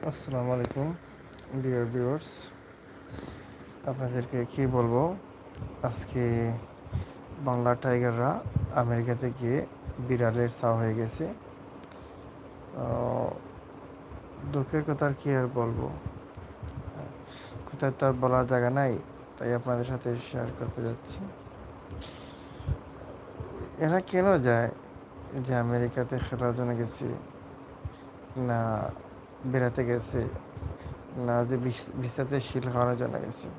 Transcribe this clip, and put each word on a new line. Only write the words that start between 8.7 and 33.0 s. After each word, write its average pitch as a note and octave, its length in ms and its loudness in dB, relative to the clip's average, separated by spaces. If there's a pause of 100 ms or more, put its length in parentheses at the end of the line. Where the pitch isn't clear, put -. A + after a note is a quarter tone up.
আমেরিকাতে A#2+ 560 2 (100)
গিয়ে B2 240 2 (420)
বিড়ালের A#2+ 420 4 (120)
ছাও A#2 140 6
হয়ে A2+ 200 4
গেছে। A#2 320 -2
আহ, G3+ 60 -4 (3250)
দুঃখের C#3+ 360 2
কথা D3+ 180 2
আর C#3+ 80 4 (100)
কি C#3 120 4
আর B2+ 200 4
বলবো, A#2 340 2 (1800)
কোথায় C#3 280 2
তো C#3 80 6
আর C3+ 60 6
বলার B2+ 340 6
জায়গা B2 220 6
নাই, C3 280 4 (400)
তাই A#2+ 160 2
আপনাদের B2 320 2
সাথে B2 300 -2 (160)
শেয়ার A#2+ 160 -2 (120)
করতে A#2+ 240 -4
যাচ্ছি। - 360 -4 (2750)
এরা E3+ 140 6
কেন F#3 380 6
যায় A#2+ 320 6 (680)
যে B2+ 200 0
আমেরিকাতে A#2+ 640 2 (100)
খেলার A#2+ 260 2
জন্য A#2+ 220 0
গেছে, - 280 -2 (1300)
না A2+ 520 2 (560)
বেড়াতে B2 400 4
গেছে, A#2+ 420 2 (920)
না A#2+ 280 4
যে B2+ 120 2
বিস-, B2 440 -2
ভিসাতে C3 380 0
শিল B2+ 320 -2
খাওয়ানোর B2 260 4
জন্য B2 160 0